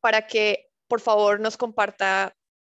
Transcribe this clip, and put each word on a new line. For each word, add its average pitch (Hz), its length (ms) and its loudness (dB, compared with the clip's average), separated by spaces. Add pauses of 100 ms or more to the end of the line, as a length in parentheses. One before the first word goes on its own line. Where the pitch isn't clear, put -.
para 220 260 0
que, 214 400 -2 (220)
por 233 120 -2
favor, 208 380 2
nos 220 180 -6
comparta 196 800 -4 (380)